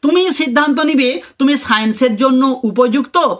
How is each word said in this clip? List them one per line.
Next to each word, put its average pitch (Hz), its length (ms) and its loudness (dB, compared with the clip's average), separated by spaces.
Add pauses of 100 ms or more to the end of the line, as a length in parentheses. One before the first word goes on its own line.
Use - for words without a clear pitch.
তুমি 359 300 0
সিদ্ধান্ত 285 480 0
নিবে 285 420 0 (180)
তুমি 277 180 2
সায়েন্সের 220 580 0
জন্য 262 480 0
উপযুক্ত 247 540 0 (220)